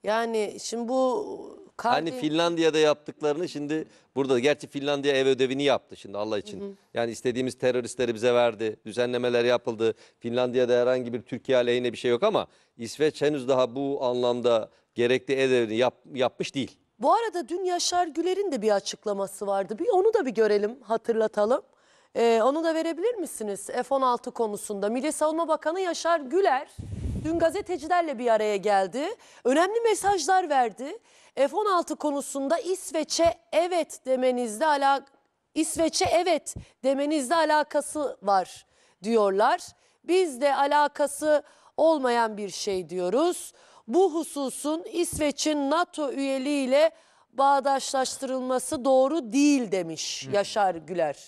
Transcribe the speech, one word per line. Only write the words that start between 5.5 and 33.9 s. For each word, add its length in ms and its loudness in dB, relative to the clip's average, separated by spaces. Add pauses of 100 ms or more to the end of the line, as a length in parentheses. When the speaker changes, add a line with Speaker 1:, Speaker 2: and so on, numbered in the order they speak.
Speaker 2:
yaptı 340 0
şimdi 220 -12
Allah 200 -4
için. 220 -10
Speaker 1:
Hı 40 -8
hı. 60 -10 (240)
Speaker 2:
Yani 160 -2
istediğimiz 480 -4
teröristleri 560 -2
bize 200 2
verdi, 420 0 (100)
düzenlemeler 580 0
yapıldı. 500 0 (260)
Finlandiya'da 600 0
herhangi 320 0
bir 100 -8
Türkiye 360 0
aleyhine 340 0
bir 40 -14
şey 140 -2
yok 120 2
ama 240 0 (300)
İsveç 460 -2
henüz 260 0
daha 260 2
bu 300 -4
anlamda 680 2 (240)
gerekli 400 2
ev 140 2
ödevini 280 2
yap-, 280 0 (100)
yapmış 400 -4
değil. 220 -6 (220)
Speaker 1:
Bu 160 2
arada 340 -4
dün 160 -6
Yaşar 420 -2
Güler'in 460 -4
de 100 -4
bir 80 2
açıklaması 760 -4
vardı. 320 -4
Bir 100 -2
onu 260 2
da 120 0
bir 40 -2
görelim, 520 0
hatırlatalım. 800 0 (540)
Ee, 260 4
onu 220 2
da 100 0
verebilir 400 -2
misiniz 520 -8
F 280 -4
on 80 0
altı 280 0
konusunda? 580 -4
Milli 240 -2
Savunma 360 0
Bakanı 320 -2
Yaşar 400 0
Güler 480 0 (560)
dün 140 -2
gazetecilerle 800 -2
bir 140 -2
araya 240 2
geldi. 480 0 (400)
Önemli 360 4
mesajlar 680 2
verdi. 480 -2 (360)
"F 220 2
on 100 0
altı 300 0
konusunda 600 -2
İsveç'e 760 0 (180)
evet 540 0